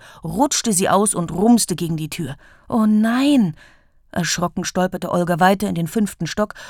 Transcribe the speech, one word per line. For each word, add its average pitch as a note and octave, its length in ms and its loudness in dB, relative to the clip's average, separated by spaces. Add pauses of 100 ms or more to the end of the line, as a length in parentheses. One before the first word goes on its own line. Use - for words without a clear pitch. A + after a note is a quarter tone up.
(240)
rutschte A3+ 480 0
sie F#3+ 160 0
aus G3 260 2
und E3 160 -4
rumste F#3+ 460 2
gegen E3 200 -4
die D#3 120 -6
Tür. C3+ 280 -8 (320)
„Oh A3 180 2
nein!“ A3+ 680 2 (580)
Erschrocken F3 520 -4
stolperte F#3 480 -4
Olga F3 260 0
weiter G3 300 4
in F#3 80 -4
den E3 100 -2
fünften F#3+ 400 -2
Stock, G#3+ 280 -4 (160)